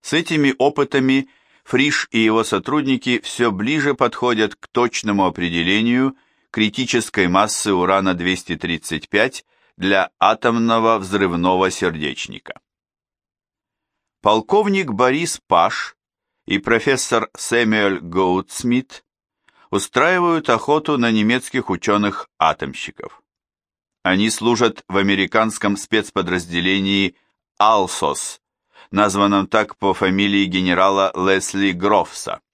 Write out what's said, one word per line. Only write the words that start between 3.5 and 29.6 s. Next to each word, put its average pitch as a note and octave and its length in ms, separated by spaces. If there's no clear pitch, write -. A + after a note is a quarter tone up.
ближе C3+ 440
подходят A#2 600
к - 140
точному G#2+ 580
определению G2+ 880
критической A2 760
массы G2 460
урана F#2+ 420
двести F2 400
тридцать E2 540
пять A2+ 360
для F#2+ 340
атомного A2+ 760
взрывного F#2 720
сердечника. D#2 920
Полковник F#3 680
Борис B2+ 540
Паш – - 500
и G2 120
профессор A2+ 800
Сэмюэль A2 640
Гоутсмит F#2 1040
устраивают E3 800
охоту D3 500
на A#2 120
немецких A2+ 600
ученых-атомщиков. F2+ 1500
Они G2 280
служат A2+ 560
в F#2+ 120
американском G2+ 760
спецподразделении F#2+ 1400
«Алсос», G2 840
названном G2+ 560
так G#2+ 300